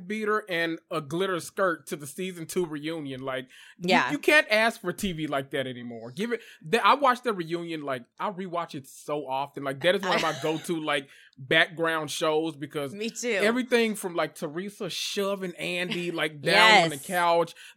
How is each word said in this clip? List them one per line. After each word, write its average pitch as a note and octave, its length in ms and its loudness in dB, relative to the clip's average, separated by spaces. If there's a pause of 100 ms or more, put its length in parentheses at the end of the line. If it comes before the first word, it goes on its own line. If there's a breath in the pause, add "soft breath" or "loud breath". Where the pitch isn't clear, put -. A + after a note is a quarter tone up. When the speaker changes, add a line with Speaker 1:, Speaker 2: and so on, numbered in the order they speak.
Speaker 1:
beater G#3+ 420 -2
and E3 300 0 (100)
a D#3+ 120 -2
glitter E3+ 400 -2
skirt F3+ 480 -2
to F3+ 80 -6
the C#3+ 100 -14
season F3 400 -8
two F3+ 180 -2
reunion. D3 560 -6
Like, C3 280 -6 (320 loud breath)
you, F3 80 -2
Speaker 2:
Yeah. D#3+ 240 4
Speaker 1:
you C#4+ 60 -2
can't D4+ 300 4
ask A3 320 2
for F3+ 120 -4
T G3+ 180 -4
V D#3 160 -4
like C#3 240 -4
that C#3 160 -2
anymore. A#2+ 460 -10
Give G3+ 180 -4
it. A3+ 100 -2 (240 loud breath)
The, G3 220 2
I A3 80 8
watched C4+ 300 2
the A#3 80 0
reunion. E3+ 500 -6
Like, C3 220 -4 (160)
I G3 100 -2
rewatch E3+ 460 -6
it C#3 100 -10
so D3 400 -6
often. C#3 380 -4
Like, C#3 160 -4
that F3 160 6
is F#3+ 60 -4
one G3 120 2
of G#3+ 80 2
my D#3 160 0
Speaker 3:
<laughs> - 40 -6
Speaker 1:
go-to, D#3+ 380 -2
like, D3 280 -2 (280 soft breath)
background D#3+ 760 2
shows D#3+ 440 0
because C#3+ 400 -6
Speaker 3:
Me G#3+ 160 -6
too. A3+ 320 -2
Speaker 1:
everything A#3 540 2
from, F3+ 180 -6
like, D#3+ 220 -2
Teresa F3+ 540 -8
shoving F#3+ 680 -4
Andy, F3 560 -4
like, D#3 300 -4
down G3+ 420 8
on E3 60 2
the C#3+ 60 -4
Speaker 2:
Yes. C3+ 100 -14
Speaker 1:
couch, E3+ 480 2 (220 loud breath)